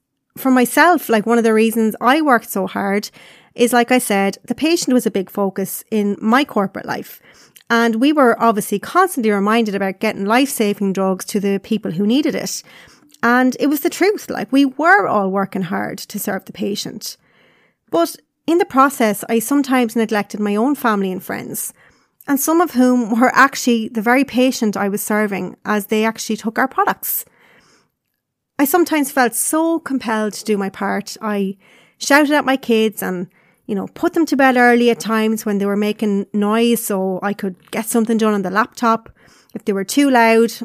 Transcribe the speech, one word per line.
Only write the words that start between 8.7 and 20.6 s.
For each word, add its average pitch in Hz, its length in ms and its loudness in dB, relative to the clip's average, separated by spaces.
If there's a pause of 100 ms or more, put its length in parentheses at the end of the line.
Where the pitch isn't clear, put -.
constantly 320 520 0
reminded 208 440 0
about 196 260 -4
getting 202 260 -4
life-saving 208 640 0
drugs 190 340 -2
to 202 140 -4
the 196 200 -2
people 214 320 -6
who 196 140 -2
needed 262 280 2
it. - 280 -8 (600)
And 247 360 2
it 285 100 0
was 294 120 -2
the 339 80 0
truth. 370 400 -2
Like, - 240 -8
we 277 140 4
were 349 420 2
all 196 220 0
working 196 320 -2
hard 196 340 -6
to - 220 -12
serve 196 260 -6
the - 80 -16
patient. - 640 -8 (760)
But 330 260 0 (300)
in 339 120 2
the 381 80 2
process, 262 640 2
I 233 80 2
sometimes 254 580 0
neglected 214 420 -2
my 208 160 -2
own 254 200 0